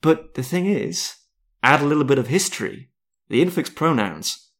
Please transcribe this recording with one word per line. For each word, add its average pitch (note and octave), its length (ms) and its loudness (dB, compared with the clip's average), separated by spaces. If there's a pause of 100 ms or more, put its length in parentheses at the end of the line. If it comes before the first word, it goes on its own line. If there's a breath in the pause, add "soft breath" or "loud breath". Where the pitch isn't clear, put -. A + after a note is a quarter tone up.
But - 340 0
the C3 80 -6
thing F3 220 -2
is, F3 500 -4 (460)
add C#3 200 4
a C#3+ 40 0
little D3 200 2
bit C3 120 4
of A#2+ 100 -2
history. C3 640 -4 (380)
The A#2+ 160 2
infixed F3 320 -2
pronouns G#2+ 760 -2 (100)